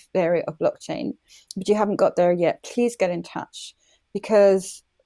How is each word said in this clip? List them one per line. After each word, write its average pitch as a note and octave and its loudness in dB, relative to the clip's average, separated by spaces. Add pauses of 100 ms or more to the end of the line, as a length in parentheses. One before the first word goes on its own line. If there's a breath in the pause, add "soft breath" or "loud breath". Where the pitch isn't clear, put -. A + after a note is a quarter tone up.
(140)
area E3+ 0
of D3+ -12
blockchain, - -4 (440 loud breath)
but F#3 -8
you G#3 2
haven't G#3 0
got F3 2
there F3 4
yet, F3 0
please A#3+ -2
get F#3 0
in F3 -6
touch, - -14 (380)
because G3+ 2 (240)